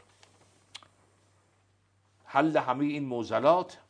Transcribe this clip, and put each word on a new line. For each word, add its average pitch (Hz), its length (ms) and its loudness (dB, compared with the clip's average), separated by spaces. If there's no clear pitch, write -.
حل 151 320 2
همهٔ 131 300 0
این 147 180 -4
معضلات 127 760 0